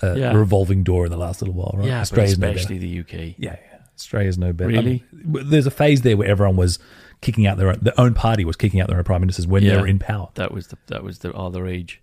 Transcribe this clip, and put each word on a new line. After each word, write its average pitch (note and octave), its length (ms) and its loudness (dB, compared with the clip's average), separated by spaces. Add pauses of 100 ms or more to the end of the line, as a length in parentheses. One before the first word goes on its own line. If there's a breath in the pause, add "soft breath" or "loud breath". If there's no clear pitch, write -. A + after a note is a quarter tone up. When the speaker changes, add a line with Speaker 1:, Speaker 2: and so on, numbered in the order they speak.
Speaker 1:
a F#2+ 180 -2
Speaker 2:
Yeah. B2 160 -2
Speaker 1:
revolving G2 500 2
door F2+ 200 0
in E2+ 60 -4
the E2+ 80 -6
last F2 240 -8
little F#2 120 -6
while, F2 220 -6
right? G2 100 -2
Speaker 2:
Yeah, B2+ 100 -2
but A#2+ 40 -4
Speaker 1:
Australia's G2+ 380 2
no G2 80 0
better. G2+ 100 -2
Speaker 2:
especially F#2+ 220 -6
the F2+ 100 -6
U F2 160 -8
K. E2 320 -12
Speaker 1:
Yeah, - 200 -12 (160)
yeah. - 60 -20 (160)
Australia's F#2+ 440 -4
no F2+ 160 -2
better. F2 160 -2
Speaker 2:
Really? A#2+ 420 0
Speaker 1:
I - 40 -20
mean, D#3 60 -20 (100)
w-, C#3 120 -4
there's C#3+ 220 4
a C#3 40 -2
phase D3 300 2
there A#2 160 4
where G2+ 120 0
everyone G2 280 2
was F2+ 220 2 (420 loud breath)
kicking G#2+ 260 2
out G2 120 0
their F#2+ 100 2
own, F#2 140 0
their A2+ 180 2
own B2 140 6
party A2 320 0
was E2 100 -4
kicking G2 240 0
out F#2 80 0
their F#2 80 0
own F2 80 0
prime F2+ 160 0
ministers F#2 260 0
when G2 180 4
they G2 40 6
Speaker 2:
Yeah. F#2+ 140 4
Speaker 1:
were F#2+ 40 0
in G2 120 4
power. G2 380 -6
Speaker 2:
That F#2 180 -6
was F#2+ 140 -12
the, - 180 -18
that - 180 -10
was F#2+ 140 -12
the, F2+ 140 -10
all F#2 180 -8
the F2+ 120 -6
rage. F2+ 400 -8